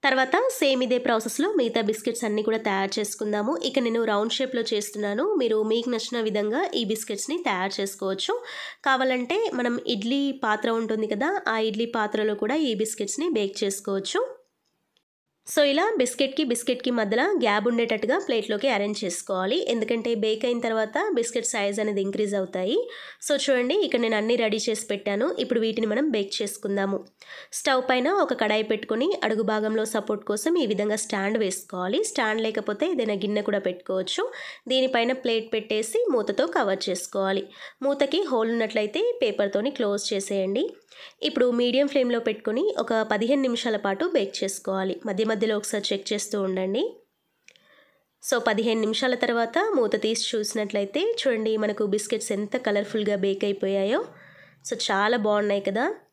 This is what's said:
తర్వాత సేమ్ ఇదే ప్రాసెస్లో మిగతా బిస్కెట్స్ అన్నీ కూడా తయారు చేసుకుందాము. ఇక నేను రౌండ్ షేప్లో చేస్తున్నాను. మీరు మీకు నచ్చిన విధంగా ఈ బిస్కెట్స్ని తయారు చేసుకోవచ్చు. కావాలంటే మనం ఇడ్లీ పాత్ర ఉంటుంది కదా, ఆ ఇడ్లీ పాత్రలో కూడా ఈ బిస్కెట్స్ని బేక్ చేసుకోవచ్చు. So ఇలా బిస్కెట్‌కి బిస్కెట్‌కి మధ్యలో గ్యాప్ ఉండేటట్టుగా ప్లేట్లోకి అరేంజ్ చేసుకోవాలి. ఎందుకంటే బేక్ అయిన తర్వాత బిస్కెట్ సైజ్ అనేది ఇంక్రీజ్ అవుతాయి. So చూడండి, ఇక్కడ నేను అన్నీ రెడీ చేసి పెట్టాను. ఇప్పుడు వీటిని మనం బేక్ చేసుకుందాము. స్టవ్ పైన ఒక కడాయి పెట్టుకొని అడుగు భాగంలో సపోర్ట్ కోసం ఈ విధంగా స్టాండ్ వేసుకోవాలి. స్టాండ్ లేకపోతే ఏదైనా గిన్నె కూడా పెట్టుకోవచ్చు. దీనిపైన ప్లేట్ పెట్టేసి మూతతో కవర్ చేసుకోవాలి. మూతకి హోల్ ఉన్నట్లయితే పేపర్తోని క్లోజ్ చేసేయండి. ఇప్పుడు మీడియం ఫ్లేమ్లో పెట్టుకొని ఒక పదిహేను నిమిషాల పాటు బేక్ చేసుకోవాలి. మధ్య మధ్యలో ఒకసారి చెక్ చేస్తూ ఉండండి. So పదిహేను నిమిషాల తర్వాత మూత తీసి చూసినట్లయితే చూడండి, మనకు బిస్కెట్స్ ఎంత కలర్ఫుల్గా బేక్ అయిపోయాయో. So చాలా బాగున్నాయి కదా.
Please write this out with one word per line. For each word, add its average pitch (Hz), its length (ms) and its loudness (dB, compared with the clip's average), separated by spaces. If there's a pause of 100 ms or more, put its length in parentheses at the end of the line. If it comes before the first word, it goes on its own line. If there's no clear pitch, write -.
తర్వాత 262 300 4 (200)
సేమ్ 269 300 4
ఇదే 240 180 2
ప్రాసెస్లో 240 440 2 (100)
మిగతా 233 300 2
బిస్కెట్స్ 226 380 -2
అన్నీ 214 220 0
కూడా 226 180 2
తయారు 196 300 0
చేసుకుందాము. 208 560 -2 (160)
ఇక 277 160 0
నేను 233 160 0 (100)
రౌండ్ 214 280 2
షేప్లో 254 240 -2 (100)
చేస్తున్నాను. 208 520 -2 (160)
మీరు 220 180 2 (120)
మీకు 233 240 0
నచ్చిన 226 340 -4
విధంగా 214 320 0 (200)
ఈ - 20 0 (100)
బిస్కెట్స్ని 220 460 -4 (100)
తయారు 196 300 -2
చేసుకోవచ్చు. 196 580 -2 (520)
కావాలంటే 262 520 2 (200)
మనం 240 160 0 (200)
ఇడ్లీ 233 260 0 (220)
పాత్ర 214 260 2 (120)
ఉంటుంది 220 320 -2
కదా, 269 180 0 (220)
ఆ 220 40 0 (120)
ఇడ్లీ 226 180 -2 (100)
పాత్రలో 214 460 0
కూడా 254 140 0 (100)
ఈ 233 40 2 (120)
బిస్కెట్స్ని 220 440 -4 (120)
బేక్ 196 240 -2
చేసుకోవచ్చు. 196 560 -2 (1300)
So 302 180 4
ఇలా 294 120 4 (180)
బిస్కెట్‌కి 269 500 0
బిస్కెట్‌కి 240 480 -2
మధ్యలో 220 260 2 (180)
గ్యాప్ 214 280 2
ఉండేటట్టుగా 233 460 0 (100)
ప్లేట్లోకి 214 480 0
అరేంజ్ 202 280 -2
చేసుకోవాలి. 190 560 -2 (140)
ఎందుకంటే 233 380 0 (120)
బేక్ 214 260 0
అయిన 240 180 0
తర్వాత 220 300 0 (200)
బిస్కెట్ 233 340 -2
సైజ్ 202 320 -2
అనేది 208 240 0
ఇంక్రీజ్ 196 320 -2
అవుతాయి. 185 380 -2 (500)
So 294 80 2 (100)
చూడండి, 254 320 2 (100)
ఇక్కడ 247 180 2
నేను 220 160 2
అన్నీ 226 220 2
రెడీ 220 240 0
చేసి 214 260 -2
పెట్టాను. 202 340 0 (160)
ఇప్పుడు 240 220 0
వీటిని 220 280 0
మనం 269 220 2
బేక్ 202 240 0
చేసుకుందాము. 196 640 -2 (580)
స్టవ్ 262 320 2
పైన 254 160 2 (160)
ఒక 254 200 0
కడాయి 214 280 2
పెట్టుకొని 220 380 0 (180)
అడుగు 220 240 0
భాగంలో 214 340 0 (100)
సపోర్ట్ 208 360 -2
కోసం 320 320 0
ఈ - 100 2
విధంగా 208 320 0
స్టాండ్ 202 400 -2
వేసుకోవాలి. 185 560 -2 (100)
స్టాండ్ 220 360 0
లేకపోతే 214 480 -2
ఏదైనా 214 300 0
గిన్నె 208 240 0
కూడా 202 180 0
పెట్టుకోవచ్చు. 185 580 -4 (480)
దీనిపైన 262 400 2 (140)
ప్లేట్ 226 300 0
పెట్టేసి 220 440 -2 (140)
మూతతో 214 320 2 (100)
కవర్ 196 320 2
చేసుకోవాలి. 190 560 -2 (420)
మూతకి 277 360 2 (100)
హోల్ 226 240 2
ఉన్నట్లయితే 220 460 0 (220)
పేపర్తోని 208 560 0
క్లోజ్ 208 320 0
చేసేయండి. 196 520 0 (640)
ఇప్పుడు 247 180 4 (140)
మీడియం 247 320 4
ఫ్లేమ్లో 247 340 2
పెట్టుకొని 214 360 -2 (200)
ఒక 233 120 0 (180)
పదిహేను 233 340 2
నిమిషాల 233 380 0
పాటు 196 200 0 (120)
బేక్ 196 240 0
చేసుకోవాలి. 190 540 -2 (140)
మధ్య 202 220 0
మధ్యలో 214 300 0
ఒకసారి 202 280 -4
చెక్ 196 220 -2
చేస్తూ 208 260 -4 (100)
ఉండండి. 190 360 0 (1500)
So 262 80 2 (120)
పదిహేను 220 360 2
నిమిషాల 247 380 0
తర్వాత 233 340 2 (200)
మూత 226 180 4 (100)
తీసి 220 280 0
చూసినట్లయితే 208 680 -2 (200)
చూడండి, 220 320 2 (100)
మనకు 208 220 0 (100)
బిస్కెట్స్ 214 420 -2
ఎంత 208 200 -2 (100)
కలర్ఫుల్గా 202 580 0
బేక్ 196 240 0
అయిపోయాయో. 196 520 0 (680)
So 233 80 -4 (120)
చాలా 208 380 4
బాగున్నాయి 208 420 2
కదా. 220 180 0 (260)